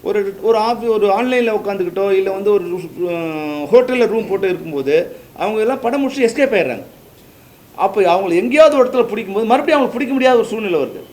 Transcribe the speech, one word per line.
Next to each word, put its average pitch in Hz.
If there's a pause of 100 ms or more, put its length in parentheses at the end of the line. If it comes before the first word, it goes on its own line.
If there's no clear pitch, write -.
ஒரு, 196
ஒரு 220
ஆஃபி-, 226
ஒரு 208
ஆன்லைன்ல 233
உட்காந்துக்கிட்டோ 196
இல்ல 190
வந்து 202
ஒரு, 190 (420)
அ, 175 (600)
ஹோட்டல்ல 247
ரூம் 214
போட்டு 190
இருக்கும்போது 160 (200)
அவங்க 220
எல்லாம் 262
படம் 254
முடிச்சு 269
எஸ்கேப் 247
ஆயிடுறாங்க. 139 (920)
அப்போ 196
அவங்களை 180
எங்கேயாவது 277
ஒரு 254
இடத்துல 247
பிடிக்கும்போது 208
மறுபடியும் 285
அவங்களை -
பிடிக்க 247
முடியாத 254
ஒரு 214
சூழ்நிலை 190
வருது. 95 (100)